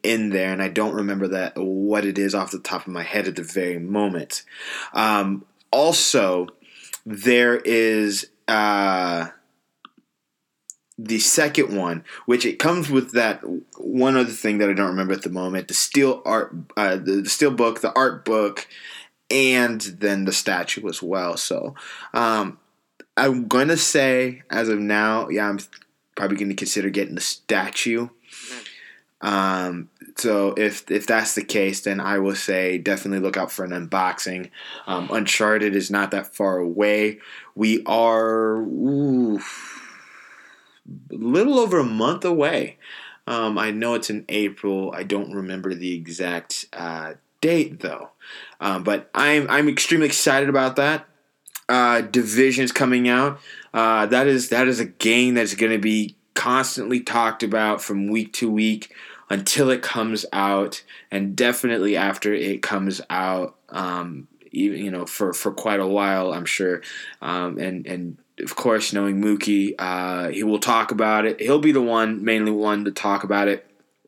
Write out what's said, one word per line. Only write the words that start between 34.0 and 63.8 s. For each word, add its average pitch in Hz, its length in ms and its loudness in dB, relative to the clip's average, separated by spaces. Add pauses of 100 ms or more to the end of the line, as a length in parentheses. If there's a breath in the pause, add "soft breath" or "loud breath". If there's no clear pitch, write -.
Um, 92 240 -4
Uncharted 104 640 2
is 95 160 0
not 101 200 0
that - 240 -6
far 95 240 0
away. 104 600 2 (360 loud breath)
We 110 320 2
are, 113 720 4
ooh, 123 840 2 (1700 loud breath)
a - 20 -8
little 190 460 4
over 190 180 2
a 143 60 4
month 117 400 0
away. 156 540 0 (500 loud breath)
Um, 113 280 -2
I 107 140 0
know 117 240 -2
it's 113 160 -4
in 104 180 -6
April. 98 640 -2
I 90 120 -8
don't 101 280 -4
remember 95 400 -6
the 90 220 -6
exact, 87 760 -6
uh, 82 420 -10 (260)
date 160 380 2
though. - 320 -10 (500 loud breath)
Um, 95 220 -2
but 101 320 -2
I'm, 147 340 4
I'm 147 200 4
extremely 151 380 2
excited 139 420 2
about 131 280 2
that. 151 300 2 (640)
Uh, 120 320 4
Division's 123 720 2
coming 127 360 2
out. 139 300 2 (340 loud breath)
Uh, 113 340 4
that 127 200 4
is, 131 220 2
that 127 180 4
is 123 140 2
a 113 40 0
game 120 500 2
that's 110 200 2
gonna 110 240 2
be 107 380 0 (180)
constantly 123 640 0
talked 117 440 0
about 107 360 0
from 101 280 -4
week 107 260 -2
to 117 160 -2
week 107 420 0 (380 loud breath)
until 113 400 2
it 127 100 0
comes 110 500 -4
out, 98 520 0 (280 loud breath)
and 98 240 -4
definitely 117 640 0
after 98 380 0
it 98 260 -4
comes 95 480 -2
out, 92 480 -4 (140)
um, 87 580 -8 (220)